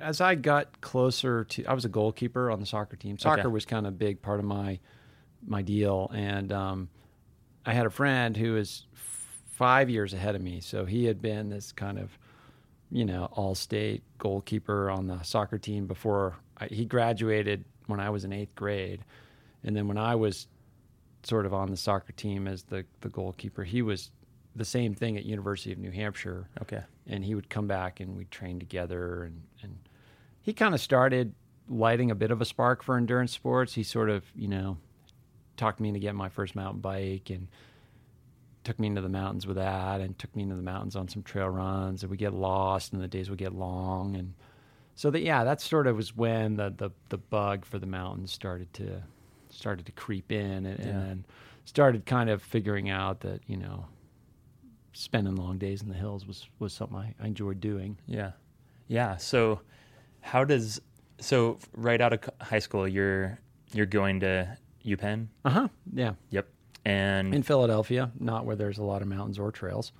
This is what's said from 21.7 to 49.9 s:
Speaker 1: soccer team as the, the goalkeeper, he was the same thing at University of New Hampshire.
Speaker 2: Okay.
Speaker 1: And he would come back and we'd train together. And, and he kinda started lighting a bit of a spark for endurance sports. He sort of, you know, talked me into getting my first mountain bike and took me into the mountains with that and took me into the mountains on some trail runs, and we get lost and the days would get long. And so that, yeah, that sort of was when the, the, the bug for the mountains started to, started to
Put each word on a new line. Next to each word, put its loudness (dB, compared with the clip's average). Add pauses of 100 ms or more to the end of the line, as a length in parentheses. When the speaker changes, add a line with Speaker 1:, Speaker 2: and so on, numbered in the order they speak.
Speaker 1:
soccer 0
team -4
as -6
the, -6 (160)
the -8
goalkeeper, -6
he -2
was -2 (440)
the -6
same 0
thing -2
at -8
University -4
of -10
New -8
Hampshire. -6 (140)
Speaker 2:
Okay. -8 (260)
Speaker 1:
And -4
he -2
would -6
come -2
back -4
and -10
we'd -12
train -8
together. -6
And, -12 (220)
and -12 (640)
he -2
kinda 4
started 4 (340)
lighting 4
a 2
bit 2
of 2
a 2
spark 2
for 2
endurance 4
sports. 2
He -2
sort 2
of, 2 (120)
you -4
know, -2 (800)
talked 0
me 0
into -2
getting -4
my -4
first -4
mountain -6
bike -4
and -8 (1160)
took -4
me 2
into 0
the -2
mountains -2
with -2
that 0
and -6
took -12
me -4
into -4
the -6
mountains -6
on -4
some -8
trail -2
runs, -2
and -6
we -4
get 0
lost 0
and -4
the -4
days -4
would -6
get -4
long. -2
And -6 (640)
so 0
that, 0
yeah, 4
that 2
sort 4
of 4
was -4
when 2
the, -2
the, -6 (200)
the -4
bug -2
for -8
the -8
mountains -6
started -8
to, -8 (460)
started -6
to -12